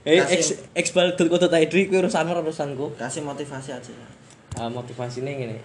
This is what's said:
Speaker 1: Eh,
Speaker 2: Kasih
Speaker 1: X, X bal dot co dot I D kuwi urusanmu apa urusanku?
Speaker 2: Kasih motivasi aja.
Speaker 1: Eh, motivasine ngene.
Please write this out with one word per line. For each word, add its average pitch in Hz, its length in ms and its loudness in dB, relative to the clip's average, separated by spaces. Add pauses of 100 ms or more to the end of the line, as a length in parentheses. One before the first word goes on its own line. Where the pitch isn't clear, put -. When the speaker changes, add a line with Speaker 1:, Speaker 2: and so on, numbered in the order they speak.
Speaker 1:
Eh, 156 160 4
Speaker 2:
Kasih 180 240 4
Speaker 1:
X, - 20 2 (300)
X 175 140 -2 (100)
bal 180 160 4
dot 165 160 2
co 170 80 4
dot 175 160 4
I 160 160 6
D 180 160 4
kuwi 185 160 2
urusanmu 170 320 0
apa 175 80 0
urusanku? 143 560 -6
Speaker 2:
Kasih 131 240 -8
motivasi 139 560 -10
aja. 117 160 -16 (640)
Speaker 1:
Eh, 117 160 -6
motivasine 123 560 -8
ngene. 120 360 -8